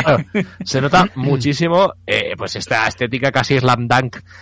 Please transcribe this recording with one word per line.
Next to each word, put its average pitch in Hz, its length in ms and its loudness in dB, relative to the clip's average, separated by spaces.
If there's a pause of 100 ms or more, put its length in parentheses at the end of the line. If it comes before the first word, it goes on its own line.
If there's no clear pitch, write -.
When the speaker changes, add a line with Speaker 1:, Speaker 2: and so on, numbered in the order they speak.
Speaker 1:
Claro, 139 200 2 (440)
se 131 160 -2
nota 180 300 4
Speaker 2:
<laughs> - 20 -20
Speaker 1:
muchísimo, 143 800 0 (120)
eh, 101 300 -2
pues - 200 -8
esta 110 300 -2
estética 123 460 -2
casi 135 260 0
slam 120 300 2
dunk 123 300 0 (240)